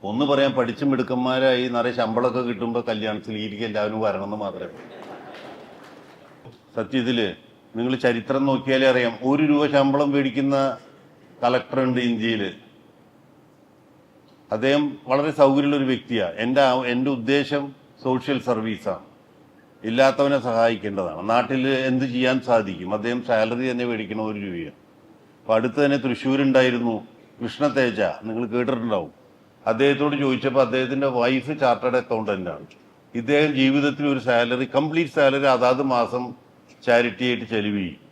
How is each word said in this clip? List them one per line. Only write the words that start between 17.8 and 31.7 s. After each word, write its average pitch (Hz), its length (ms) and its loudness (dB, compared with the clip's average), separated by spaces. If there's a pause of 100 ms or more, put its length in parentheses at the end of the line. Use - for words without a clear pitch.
സോഷ്യൽ 127 420 -2
സർവീസാണ്, 110 560 -4 (760)
ഇല്ലാത്തവനെ 135 680 4
സഹായിക്കേണ്ടതാണ്. 101 760 0 (120)
നാട്ടിൽ 127 280 2 (280)
എന്ത് 127 240 0
ചെയ്യാൻ 127 220 2 (120)
സാധിക്കും? 98 500 0
അദ്ദേഹം 120 300 -2
സാലറി 117 420 0
തന്നെ 123 200 -4
മേടിക്കണ 110 400 -6
ഒരു 104 160 -8
രൂപയാണ്. 85 340 -10 (640)
അപ്പൊ 110 160 -2
അടുത്ത് 117 260 -2
തന്നെ 139 220 2
തൃശ്ശൂരുണ്ടായിരുന്നു 127 880 2 (460)
കൃഷ്ണ 127 240 -4 (100)
തേജ, 117 240 0 (280)
നിങ്ങൾ 113 160 -4 (100)
കേട്ടിട്ടുണ്ടാവും. 117 600 -2 (560)
അദ്ദേഹത്തോട് 143 500 2
ചോദിച്ചപ്പോ 131 440 0
അദ്ദേഹത്തിന്റെ 131 520 -2
വൈഫ് 127 440 0
ചാർട്ടേഡ് 123 400 2